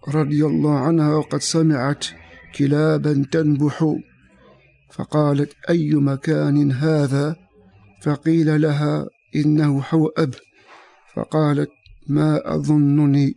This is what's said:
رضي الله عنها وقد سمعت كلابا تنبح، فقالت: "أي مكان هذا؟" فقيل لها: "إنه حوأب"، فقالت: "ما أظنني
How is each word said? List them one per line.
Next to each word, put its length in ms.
رضي 380
الله 320
عنها 360
وقد 280
سمعت 640
كلابا 760
تنبح، 640
فقالت: 600
"أي 260
مكان 800
هذا؟" 640
فقيل 600
لها: 440
"إنه 460
حوأب"، 520
فقالت: 560
"ما 460
أظنني 840